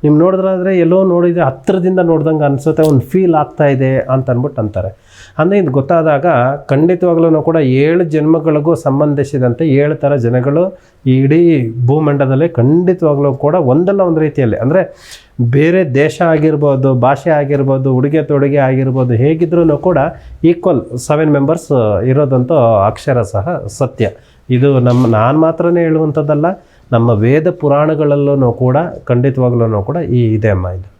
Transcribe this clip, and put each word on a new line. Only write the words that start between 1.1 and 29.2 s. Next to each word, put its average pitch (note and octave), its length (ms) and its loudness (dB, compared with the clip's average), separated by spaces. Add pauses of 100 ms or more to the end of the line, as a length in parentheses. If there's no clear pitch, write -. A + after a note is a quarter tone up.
ಹತ್ರದಿಂದ F#3 560 -2
ನೋಡ್ದಂಗೆ D#3+ 440 0
ಅನ್ಸುತ್ತೆ, D3 380 0
ಒಂದು D3+ 180 2
ಫೀಲ್ F#3 340 0
ಆಗ್ತಾ D3+ 300 -2
ಇದೆ" C3 340 0
ಅಂತ C3 320 -2
ಅಂದ್ಬಿಟ್ಟು B2+ 320 -4
ಅಂತಾರೆ. F#2+ 480 -8 (280)
ಅಂದ್ರೆ F#3 200 2
ಇದು E3+ 120 0
ಗೊತ್ತಾದಾಗ D3+ 560 0 (400)
ಖಂಡಿತವಾಗ್ಲೂ E3 760 2
ಕೂಡ D#3+ 140 0
ಏಳು D3+ 480 2
ಜನ್ಮಗಳಿಗೂ D#3 680 0
ಸಂಬಂಧಿಸಿದಂತೆ C#3+ 920 -2
ಏಳು C#3+ 260 2
ಥರ D3 220 -2
ಜನಗಳು C#3 600 -2 (280)
ಈ C3 120 2
ಇಡೀ C#3 560 2 (120)
ಭೂಮಂಡಲದಲ್ಲಿ C#3+ 640 0
ಖಂಡಿತವಾಗ್ಲೂ D3+ 840 0
ಕೂಡ D3 200 -2
ಒಂದಲ್ಲ F3+ 460 0
ಒಂದು E3+ 200 0
ರೀತಿಯಲ್ಲಿ, C#3+ 360 -2
ಅಂದ್ರೆ E3 400 -2 (440)
ಬೇರೆ D3 540 0
ದೇಶ D3+ 280 0
ಆಗಿರ್ಬೋದು, D3 720 0
ಭಾಷೆ C3+ 360 0
ಆಗಿರ್ಬೋದು, C3+ 640 0
ಉಡುಗೆ C#3+ 280 0
ತೊಡುಗೆ C#3+ 340 0
ಆಗಿರ್ಬೋದು, C3 560 0
ಹೇಗಿದ್ರೂ D#3+ 680 0
ಕೂಡ F3+ 200 0 (460)
ಈಕ್ವಲ್ E3 540 0
ಸೆವೆನ್ D3+ 340 0
ಮೆಂಬರ್ಸ್ C#3 720 0
ಇರೋದಂತೂ C3 520 0 (320)
ಅಕ್ಷರ A#2+ 360 -2
ಸಹ G#2+ 440 -6
ಸತ್ಯ. - 440 -4 (400)
ಇದು C3 300 2
ನಮ್ಮ, B2 260 2
ನಾನು A#2 320 2
ಮಾತ್ರನೇ E3+ 420 0
ಹೇಳುವಂಥದ್ದಲ್ಲ, D#3 680 0 (460)
ನಮ್ಮ A#2 180 2
ವೇದ C3 400 0
ಪುರಾಣಗಳಲ್ಲೂ C#3+ 1000 0
ಕೂಡ B2+ 240 0 (280)
ಖಂಡಿತವಾಗ್ಲೂ B2 760 0